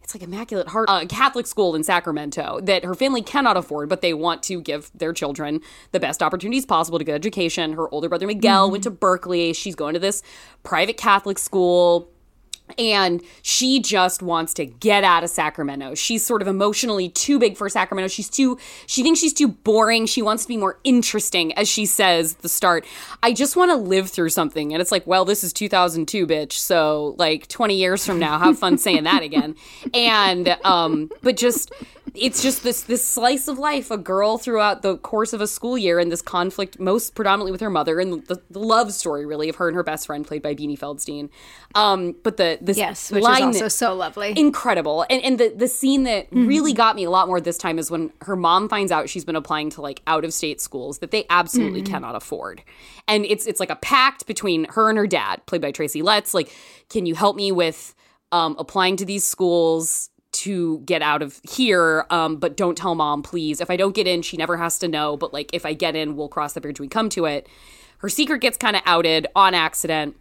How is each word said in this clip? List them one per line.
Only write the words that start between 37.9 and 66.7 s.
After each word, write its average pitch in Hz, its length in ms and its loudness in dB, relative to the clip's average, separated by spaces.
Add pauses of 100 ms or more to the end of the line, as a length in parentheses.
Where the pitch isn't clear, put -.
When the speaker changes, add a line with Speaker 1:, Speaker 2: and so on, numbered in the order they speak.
Speaker 1:
and 180 260 -4
the, 185 240 -8
the 190 100 -14
love 220 320 2
story, 147 340 -6
really, 151 240 -4
of 156 80 -4
her 180 100 0
and 165 80 -2
her 175 80 -2
best 160 240 -6
friend, 147 180 -6
played 151 160 -8
by 151 140 -4
Beanie 147 220 -8
Feldstein. 147 520 -10 (460)
Um, 190 480 2
but 220 140 -2
the, 170 240 2
this 190 160 0
Speaker 2:
Yes, 190 340 -6
which 208 120 2
Speaker 1:
line 254 260 6
Speaker 2:
is 208 120 2
also - 40 0
Speaker 1:
that 208 40 -2
Speaker 2:
so 220 240 0
lovely. 196 420 -4
Speaker 1:
Incredible. 175 760 2
And, 262 140 2
and 262 160 2
the, 226 160 4
the 233 120 0
scene 269 360 2
that 226 240 -2
Speaker 2:
Mm-hmm. 247 200 4
Speaker 1:
really 285 260 2
got 220 220 4
me 196 80 -4
a 170 80 -2
lot 185 160 4
more 185 120 0
this 165 180 -4
time 165 220 -4
is 156 120 -6
when 160 200 -4 (100)
her 185 140 -6
mom 180 320 2
finds 196 240 0
out 156 180 0
she's 165 160 -8
been 165 100 -4
applying 151 360 -4
to, 147 100 -16
like, 139 260 -10
out-of-state 160 520 -2
schools 139 400 -10
that 170 120 -8
they 214 180 -2
absolutely 185 540 0
Speaker 2:
Mm-hmm. 196 100 -6
Speaker 1:
cannot 120 220 -6
afford. - 480 -10 (440)
And 214 180 2
it's, 208 200 0
it's 220 140 2
like 185 100 -2
a 156 80 -4
pact 269 480 2
between 175 460 -2
her 220 180 4
and 220 80 2
her 208 100 2
dad, 107 380 -2
played 170 160 -2
by 143 100 -4
Tracy 147 300 -4
Letts, 208 320 2
like, 170 180 0 (380)
"Can 202 160 -2
you 170 100 0
help 202 200 2
me 196 160 0
with, 170 420 -2 (380)
um, 165 280 2
applying 185 380 0
to 190 80 -4
these 196 200 -4
schools 165 840 0 (240)
to 170 460 -4
get 156 220 -2
out 147 200 0
of 143 180 -10 (100)
here, 175 600 2
um, 160 280 0
but 143 200 -4
don't 175 200 0
tell 180 180 -2
mom, 147 280 0
please. 156 380 -4
If 170 100 -6
I 180 60 -2
don't 190 180 0
get 202 120 2
in, 175 140 0
she - 160 -8
never 160 200 -2
has 170 220 -2
to 185 80 -2
know, 151 280 -2
but, 160 180 -6
like, 147 200 -8
if 165 120 -6
I 156 80 -4
get 156 220 -2
in, 151 220 -4
we'll 147 100 -6
cross 147 260 -6
the 165 80 -10
bridge 147 180 -12